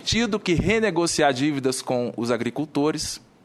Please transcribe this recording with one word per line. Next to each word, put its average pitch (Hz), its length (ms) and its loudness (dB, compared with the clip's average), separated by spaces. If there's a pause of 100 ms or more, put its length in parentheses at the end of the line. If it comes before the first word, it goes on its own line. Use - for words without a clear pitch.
tido 220 360 0
que 180 160 0
renegociar 170 760 2
dívidas 131 480 -2
com 123 380 -2
os 117 140 0
agricultores 143 920 -2 (240)